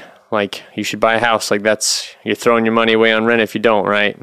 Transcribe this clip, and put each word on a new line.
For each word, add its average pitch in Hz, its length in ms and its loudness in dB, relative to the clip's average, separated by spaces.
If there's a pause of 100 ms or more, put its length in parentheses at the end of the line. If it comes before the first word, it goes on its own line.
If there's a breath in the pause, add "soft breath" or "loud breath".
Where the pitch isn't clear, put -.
(300 loud breath)
like, 101 320 -4 (140)
"You 104 80 -6
should 104 160 -8
buy 113 140 2
a 110 40 2
house." 113 320 0
Like, 104 140 -2
that's, - 580 -2
you're 107 140 -4
throwing 117 280 2
your 113 100 0
money 113 180 2
away 113 200 4
on 110 120 0
rent 117 160 2
if 107 160 -2
you 107 40 -6
don't, 107 260 2
right? 104 360 0